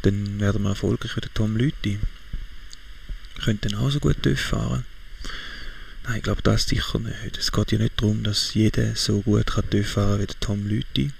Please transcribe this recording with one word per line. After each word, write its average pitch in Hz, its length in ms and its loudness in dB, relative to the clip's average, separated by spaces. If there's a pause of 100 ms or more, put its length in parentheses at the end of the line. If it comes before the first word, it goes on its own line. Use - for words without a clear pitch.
dann 101 380 2
werden 101 240 4
wir 101 60 2
erfolgreich 104 460 0
wie 110 60 -2
der - 120 -8
Tom 110 240 2
Lüthi? 110 420 0 (1400)
Könnte 113 240 0
dann 101 100 -2
auch 131 140 2
so 143 80 0
gut 147 240 2
töff 139 160 4
fahren? 120 460 -2 (1200)
Nein, 110 120 -2
ich - 60 -4
glaub, 90 200 0
das 110 240 4
sicher 113 300 2
nicht. - 400 -4
Es - 140 -2
geht 104 220 2
ja 110 40 2
nicht 110 240 0
darum, 107 220 2
dass - 300 0
jeder 110 420 2
so 104 260 2
gut 107 260 4
kann - 220 0
töff 104 220 2
fahren 101 300 4
wie 101 60 0
der - 120 -8
Tom 101 260 0
Lüthi. 131 540 0